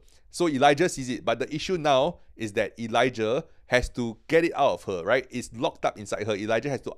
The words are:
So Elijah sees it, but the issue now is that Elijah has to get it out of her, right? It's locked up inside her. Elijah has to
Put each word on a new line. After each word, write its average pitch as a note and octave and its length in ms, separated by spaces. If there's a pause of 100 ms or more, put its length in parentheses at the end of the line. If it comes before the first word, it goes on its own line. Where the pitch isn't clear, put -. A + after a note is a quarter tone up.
(320)
So F3 160
Elijah C#3+ 400
sees C3 220
it, A#2 140
but A#2 140
the B2+ 160
issue F3+ 240
now D3 400 (180)
is G#2+ 180
that G#2+ 240
Elijah A#2 640 (220)
has B2 240
to A#2 260 (100)
get E3 180
it E3 100
out A#2+ 180
of F2 120
her, F2+ 200
right? B2+ 260
It's A#2+ 240
locked C3+ 300
up - 120
inside G2+ 300
her. A2 80
Elijah A2 360
has B2+ 120
to A2+ 140